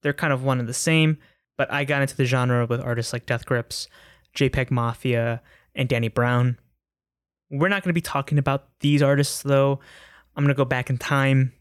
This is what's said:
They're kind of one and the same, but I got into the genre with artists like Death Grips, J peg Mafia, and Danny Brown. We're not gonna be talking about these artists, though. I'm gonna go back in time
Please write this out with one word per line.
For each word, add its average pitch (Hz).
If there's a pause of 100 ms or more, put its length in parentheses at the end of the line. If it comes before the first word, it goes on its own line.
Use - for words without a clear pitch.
They're 143
kind 151
of 127
one 131
and 120
the 123
same, 160 (400)
but 135
I 143
got 139
into 135
the 135
genre 123
with 120
artists 117
like -
Death 120
Grips, - (460)
J 135
peg 131
Mafia, 117 (320)
and 131
Danny 117
Brown. 123 (920)
We're 147
not 196
gonna 175
be 170
talking 147
about 139 (140)
these 143
artists, 139
though. 139 (560)
I'm 143
gonna 143
go 135
back 127
in 127
time 135